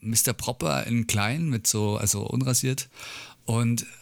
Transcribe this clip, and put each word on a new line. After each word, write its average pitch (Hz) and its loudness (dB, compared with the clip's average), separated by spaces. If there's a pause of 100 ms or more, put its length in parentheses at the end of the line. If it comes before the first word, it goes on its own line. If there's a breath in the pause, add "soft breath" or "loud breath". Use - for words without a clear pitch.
Mister 113 2
Proper 135 -2
in 117 2
klein 117 0
mit 113 0
so, 104 2
also 104 0
unrasiert. 131 0 (560 loud breath)
Und 117 2 (160)